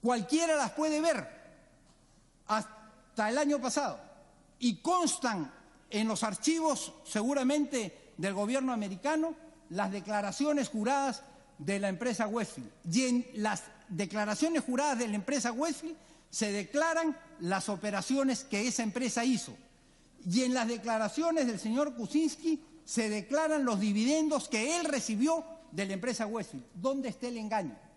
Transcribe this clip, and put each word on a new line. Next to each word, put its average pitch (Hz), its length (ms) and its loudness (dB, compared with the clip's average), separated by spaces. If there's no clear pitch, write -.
Cualquiera 277 540 2
las 269 160 2
puede 302 300 0
ver 294 280 0
hasta - 800 -2
el 240 80 2
año 285 240 4
pasado 240 400 -2
y 240 200 2
constan 262 760 2
en 220 160 2
los 214 160 0
archivos, 302 720 0
seguramente, 254 1040 0
del 196 140 -2
gobierno 247 400 0
americano 269 600 0
las 190 240 -2
declaraciones 208 760 0
juradas 262 560 0
de 190 220 -2
la 202 80 0
empresa 220 400 -2
Westfield. 196 420 -4
Y 233 140 4
en 247 300 2
las 208 280 0
declaraciones 208 760 0
juradas 262 380 0
de 240 80 0
la 208 80 -2
empresa 233 380 -2
Westfield 311 420 -4
se 208 220 -2
declaran 311 680 0
las 180 300 -2
operaciones 214 720 0
que 208 240 -2
esa 240 160 -2
empresa 233 400 -2
hizo. 240 320 0
Y 202 120 4
en 254 120 2
las 247 140 2
declaraciones 233 800 0
del 214 120 -2
señor 254 360 0
Kuczynski 311 680 0
se 220 260 0
declaran 285 540 0
los 226 160 2
dividendos 254 680 2
que 254 260 0
él 349 80 0
recibió 294 640 0
de 190 140 -4
la 196 80 -4
empresa 220 320 -2
Westfield. 208 480 -6
¿Dónde 262 340 -2
está 240 200 -6
el 240 100 -6
engaño? 208 420 -4